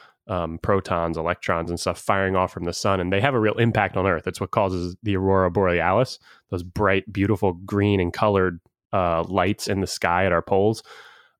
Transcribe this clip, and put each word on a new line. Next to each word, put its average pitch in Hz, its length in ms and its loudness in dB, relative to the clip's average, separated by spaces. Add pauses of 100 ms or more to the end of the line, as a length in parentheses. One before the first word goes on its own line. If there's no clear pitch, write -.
(280)
um, 85 320 -6
protons, 85 580 0
electrons, 85 540 -2
and 87 80 -4
stuff 87 200 -4
firing 95 360 0
off 92 180 2
from 85 120 -8
the 85 80 -2
sun, 98 260 0
and 90 120 -2
they 98 100 2
have 139 120 2
a 123 60 0
real 107 160 2
impact 110 420 2
on 92 80 2
Earth. 87 220 0
It's - 120 -6
what 98 120 -6
causes 92 500 0
the 104 160 2
aurora 95 320 4
borealis, 90 680 2 (320)
those 92 100 -4
bright, 98 500 0
beautiful 98 420 0
green 101 460 0
and 87 140 0
colored, 92 460 0 (340)
uh, 85 300 0
lights 92 440 -2
in 101 140 -2
the 92 60 -2
sky 90 380 0
at 92 60 2
our 85 120 2
poles. 104 400 0 (560)